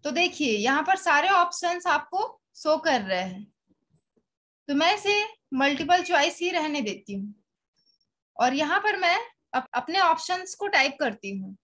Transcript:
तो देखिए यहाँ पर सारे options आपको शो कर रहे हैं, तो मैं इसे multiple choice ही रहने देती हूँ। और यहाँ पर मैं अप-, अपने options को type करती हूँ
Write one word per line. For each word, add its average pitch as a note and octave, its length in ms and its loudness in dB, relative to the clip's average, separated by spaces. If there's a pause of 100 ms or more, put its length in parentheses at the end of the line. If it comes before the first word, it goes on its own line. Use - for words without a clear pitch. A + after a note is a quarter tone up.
तो D4 60 -4
देखिए D4+ 460 0
यहाँ C4+ 260 2
पर F#4+ 140 2
सारे E4 320 2
options F4 580 2
आपको E4+ 400 0 (280)
शो D#4 240 0
कर C#4+ 220 2
रहे F#3 200 -2
हैं, F#3+ 220 -8 (1200)
तो C#4+ 80 -2
मैं E4 200 4
इसे G#4 280 0 (320)
multiple D4 480 2
choice E4 360 2
ही F4 120 -2
रहने D4+ 300 -2
देती G3+ 320 -8
हूँ। G3+ 200 -8 (1040)
और B3+ 160 2
यहाँ D4+ 260 0
पर G#4 180 0
मैं F4+ 200 2 (360)
अप-, B3+ 200 -4
अपने D#4+ 280 -2
options F4+ 540 0
को G4+ 140 -6
type C#4 300 2
करती G#3 320 -4
हूँ F#3+ 320 -10